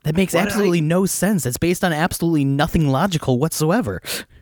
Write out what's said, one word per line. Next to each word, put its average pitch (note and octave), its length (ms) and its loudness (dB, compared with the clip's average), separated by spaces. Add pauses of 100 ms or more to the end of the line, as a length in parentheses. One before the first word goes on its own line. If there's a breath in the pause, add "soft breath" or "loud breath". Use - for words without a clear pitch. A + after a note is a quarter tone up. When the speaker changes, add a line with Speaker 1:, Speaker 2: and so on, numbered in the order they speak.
Speaker 1:
That D#3 120 -2
makes F#3 180 0
Speaker 2:
Why E3 80 2
did G3+ 60 0
I - 40 -6
Speaker 1:
absolutely F#3 300 2
no E3+ 260 0
sense. F#3 400 0
It's B2 100 -4
based F3 260 0
on F3+ 80 0
absolutely D#3+ 540 0
nothing D3 440 2
logical C#3 500 0
whatsoever. D#3 640 0 (380 loud breath)